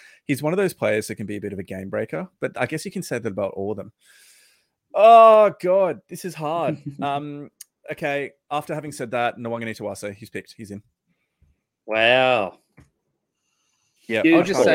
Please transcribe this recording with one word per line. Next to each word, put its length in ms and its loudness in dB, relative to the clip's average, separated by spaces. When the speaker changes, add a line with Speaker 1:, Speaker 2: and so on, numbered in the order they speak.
Speaker 1:
he's 160 -4
one 120 -4
of 40 -4
those 180 -2
players 340 -2
that 80 -10
can 100 -10
be 100 -10
a 40 -10
bit 120 -8
of 60 -10
a 60 -8
game 260 -12
breaker, 380 -8
but 180 -8
I 100 -4
guess 180 -10
you 80 -12
can 100 -8
say 160 -8
that 140 -8
about 220 -6
all 180 -8
of 40 -10
them. 140 -14
Oh, 680 10
God, 480 0
this 160 -14
is 120 -10
hard. 420 -4
Speaker 2:
<laughs> 120 -12
Speaker 1:
Um, 480 -8
okay, 420 -6
after 220 -6
having 180 -10
said 180 -10
that, 280 -2
Nawaqanitawase, 760 -8
he's 160 -20
picked, 260 -14
he's 140 -16
in. 100 -12
Speaker 2:
Wow. 720 2
Speaker 1:
Yeah, 160 -2
Speaker 2:
Huge 140 4
Speaker 3:
I'll 60 4
just 180 -2
Speaker 1:
I 40 4
can't 100 4